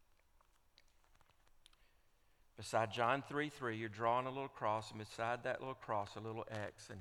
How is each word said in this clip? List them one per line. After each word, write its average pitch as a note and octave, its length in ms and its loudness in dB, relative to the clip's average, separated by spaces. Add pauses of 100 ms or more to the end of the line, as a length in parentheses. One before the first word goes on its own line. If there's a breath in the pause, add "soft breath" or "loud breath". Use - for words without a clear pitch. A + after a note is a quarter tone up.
(2500 soft breath)
Beside A2 340 4
John A#2+ 380 4
three D3 220 0
three, A#2 260 -2
you're A2+ 120 -2
drawing A#2 380 2
a C3 40 -4
little C3+ 180 -4
cross, A2 420 0
and A2 80 -10
beside A#2 460 -2
that B2+ 160 0
little C3 160 -4
cross, G#2 400 0
a G#2+ 40 -8
little A2 300 -4
X. G#2+ 400 -6
And G2+ 100 -10